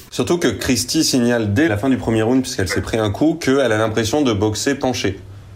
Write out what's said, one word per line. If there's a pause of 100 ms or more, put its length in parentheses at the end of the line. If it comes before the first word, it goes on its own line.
(120)
Surtout
que
Christy
signale
dès
la
fin
du
premier
round,
puisqu'elle
s'est
pris
un
coup,
qu'elle
a
l'impression
de
boxer
penchée. (360)